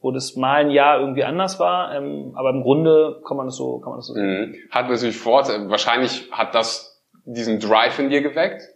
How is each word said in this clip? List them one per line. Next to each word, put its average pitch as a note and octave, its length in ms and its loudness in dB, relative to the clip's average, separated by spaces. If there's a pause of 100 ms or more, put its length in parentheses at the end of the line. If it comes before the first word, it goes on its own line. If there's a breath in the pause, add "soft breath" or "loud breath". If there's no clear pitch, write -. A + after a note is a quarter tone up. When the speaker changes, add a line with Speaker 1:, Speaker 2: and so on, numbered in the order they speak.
Speaker 1:
wo B2+ 100 -4
das C3 260 -8
mal C3 200 2
ein D3 140 2
Jahr C#3+ 300 6
irgendwie C3+ 240 -2
anders F#3 340 -4
war. F3+ 360 0
Ähm, C#3+ 420 -8
aber C3 140 0
im C3 120 -2
Grunde D#3 640 4
kann C#3+ 120 -6
man C3 80 -6
das C3 100 -10
so, B2+ 220 -6
kann B2 120 -12
man B2 100 -12
das - 80 -18
so - 60 -14
sehen. G2 260 -2 (100)
Speaker 2:
Mhm. - 40 -16 (160)
Hat B2+ 200 0
natürlich A#2 260 -2
Vorteile. A#2 540 2
Wahrscheinlich A#2+ 600 0
hat - 240 -4
das - 480 -2 (220)
diesen A#2 360 -4
Drive A2 380 2
in C#3 120 0
dir C#3+ 120 2
geweckt D#3 400 -2 (140)